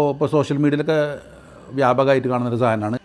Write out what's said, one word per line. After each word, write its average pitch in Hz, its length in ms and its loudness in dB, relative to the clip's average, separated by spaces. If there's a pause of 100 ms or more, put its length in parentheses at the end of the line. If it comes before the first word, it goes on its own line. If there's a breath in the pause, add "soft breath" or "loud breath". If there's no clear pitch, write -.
(140)
ഇപ്പോൾ 143 220 -2
സോഷ്യൽ 143 280 0
മീഡിയയിലൊക്കെ 147 360 0 (800)
വ്യാപകമായിട്ട് 131 540 2
കാണുന്നൊരു 120 320 -2
സാധനമാണ്, 110 420 0